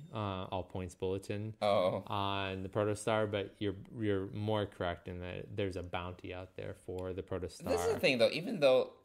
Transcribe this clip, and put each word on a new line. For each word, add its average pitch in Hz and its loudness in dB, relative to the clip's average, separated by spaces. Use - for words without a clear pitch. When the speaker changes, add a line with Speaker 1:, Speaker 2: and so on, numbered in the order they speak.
Speaker 1:
uh, 98 -4
All 92 -2
Points 92 -8
Bulletin 104 -4
Speaker 2:
Oh. 98 4
Speaker 1:
on 98 -2
the 95 -6
Protostar, 107 2
but 98 -2
you're, 101 -2
you're 101 0
more 104 0
correct 87 -4
in 90 -8
that 92 -8
there's 98 -2
a 87 -6
bounty 90 -6
out 92 -12
there 101 -8
for 92 -6
the 92 -4
Protostar. 90 -4
Speaker 2:
This - 4
is 453 4
the - -2
thing, 143 6
though. 110 8
Even 180 -4
though 131 6